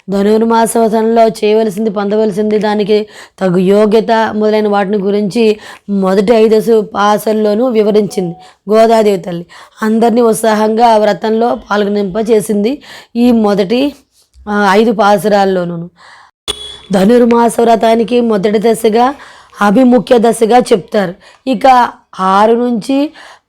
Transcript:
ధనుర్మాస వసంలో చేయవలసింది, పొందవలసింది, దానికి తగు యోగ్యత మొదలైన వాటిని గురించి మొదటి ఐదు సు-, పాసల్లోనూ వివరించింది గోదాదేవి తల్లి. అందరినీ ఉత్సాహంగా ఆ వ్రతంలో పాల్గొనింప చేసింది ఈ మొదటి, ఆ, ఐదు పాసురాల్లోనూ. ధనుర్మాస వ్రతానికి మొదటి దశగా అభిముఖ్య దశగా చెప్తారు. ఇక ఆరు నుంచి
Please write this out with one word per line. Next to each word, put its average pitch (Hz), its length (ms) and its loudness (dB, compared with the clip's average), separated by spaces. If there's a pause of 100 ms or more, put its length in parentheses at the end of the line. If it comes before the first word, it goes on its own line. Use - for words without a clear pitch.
ధనుర్మాస 220 680 0
వసంలో 226 500 2
చేయవలసింది, 220 640 -2
పొందవలసింది, 214 720 -2
దానికి 208 480 -2 (320)
తగు 180 180 0
యోగ్యత 214 760 2
మొదలైన 214 320 0
వాటిని 202 300 -2
గురించి 208 600 -2 (300)
మొదటి 196 440 0
ఐదు 220 280 2
సు-, 220 240 0 (100)
పాసల్లోనూ 214 720 0
వివరించింది 202 680 -2 (340)
గోదాదేవి 220 480 2
తల్లి. 175 280 -10 (360)
అందరినీ 226 400 0
ఉత్సాహంగా 220 680 0
ఆ 226 100 4
వ్రతంలో 220 580 -2
పాల్గొనింప 202 760 -4
చేసింది 214 500 -2 (340)
ఈ 240 160 2
మొదటి, 214 640 0 (540)
ఆ, 208 220 0
ఐదు 220 200 2
పాసురాల్లోనూ. 196 1000 0 (1000)
ధనుర్మాస 233 680 2
వ్రతానికి 226 640 2
మొదటి 214 380 -2
దశగా 226 560 0 (460)
అభిముఖ్య 240 560 2
దశగా 226 400 0
చెప్తారు. 208 560 -2 (340)
ఇక 254 420 2 (300)
ఆరు 196 320 2
నుంచి 247 600 -2 (360)